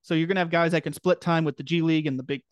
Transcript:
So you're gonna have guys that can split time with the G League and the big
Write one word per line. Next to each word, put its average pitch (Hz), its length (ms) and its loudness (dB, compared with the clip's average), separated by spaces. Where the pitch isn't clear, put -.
So - 120 -6
you're 160 140 0
gonna 190 140 0
have 165 100 -4
guys 170 220 2
that 160 100 2
can 147 100 -6
split 180 280 0
time 165 220 2
with 147 140 -2
the 143 60 -10
G 165 180 0
League 160 240 2
and 135 140 -2
the 131 40 -8
big 143 280 -8